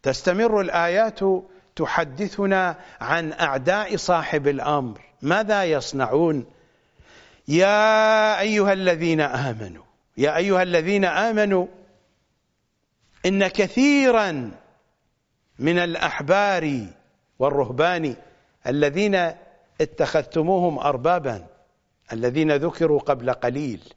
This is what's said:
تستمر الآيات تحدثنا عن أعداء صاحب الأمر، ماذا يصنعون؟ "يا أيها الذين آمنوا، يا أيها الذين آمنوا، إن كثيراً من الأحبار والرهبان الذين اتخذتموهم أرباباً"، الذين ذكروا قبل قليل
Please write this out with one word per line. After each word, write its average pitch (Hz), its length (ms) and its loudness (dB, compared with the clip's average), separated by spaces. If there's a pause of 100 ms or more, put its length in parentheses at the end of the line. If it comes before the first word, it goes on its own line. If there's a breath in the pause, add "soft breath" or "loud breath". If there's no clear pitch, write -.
تستمر 202 580 0
الآيات 180 580 0 (560 loud breath)
تحدثنا 175 1040 -2 (220 loud breath)
عن 156 320 -4
أعداء 175 640 -2
صاحب 160 500 0
الأمر، 139 540 -2 (200)
ماذا 196 420 0
يصنعون؟ 143 840 0 (1000 soft breath)
"يا 214 920 4
أيها 202 340 2
الذين 170 480 0
آمنوا، 123 640 -4 (340)
يا 147 200 2
أيها 185 260 2
الذين 180 420 2
آمنوا، 196 640 0 (1600)
إن 196 220 2
كثيراً 220 1040 2 (1080)
من 170 180 0
الأحبار 165 1080 -2 (520)
والرهبان 143 760 0 (520)
الذين 165 680 0 (480)
اتخذتموهم 160 1000 0
أرباباً"، 135 680 -2 (680)
الذين 127 380 0
ذكروا 151 480 0
قبل 127 340 -2
قليل 123 640 -6